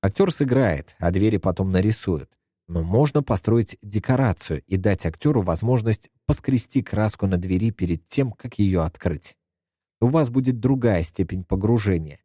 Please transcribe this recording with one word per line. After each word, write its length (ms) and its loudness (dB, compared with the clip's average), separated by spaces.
Актёр 300 2
сыграет, 640 0
а 120 2
двери 260 2
потом 340 0
нарисуют. 600 0
Но 140 -4
можно 400 2
построить 600 0
декорацию 840 -2
и 100 -2
дать 280 0
актёру 380 0
возможность 680 -2
поскрести 560 -2
краску 440 -2
на 100 0
двери 340 0
перед 360 -4
тем, 260 -2
как 260 -14
её 240 2
открыть. 540 -4
У 60 2
вас 240 2
будет 300 0
другая 420 2
степень 420 -4
погружения. 800 0